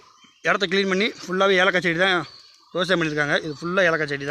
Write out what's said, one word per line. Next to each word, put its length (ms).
இடத்த 240
க்ளீன் 200
பண்ணி 160
ஃபுல்லாகவே 400
ஏலக்காய் 240
செடி 180
தான் 120
விவசாயம் 260
பண்ணியிருக்காங்க. 360
இது 140
ஃபுல்லாக 300
ஏலக்காய் 240
செடி 180